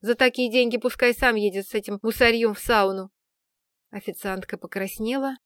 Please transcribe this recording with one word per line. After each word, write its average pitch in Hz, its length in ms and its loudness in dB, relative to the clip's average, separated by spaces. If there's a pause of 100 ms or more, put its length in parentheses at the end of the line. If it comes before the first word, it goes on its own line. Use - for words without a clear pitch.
За 233 140 0
такие 247 360 2
деньги 240 260 4
пускай 247 380 0
сам 240 220 2
едет 196 300 -2
с - 80 -8
этим 208 280 -6
мусорьём 226 520 2
в - 60 -10
сауну!" 196 500 2 (800)
Официантка 190 680 -8
покраснела, 233 880 -4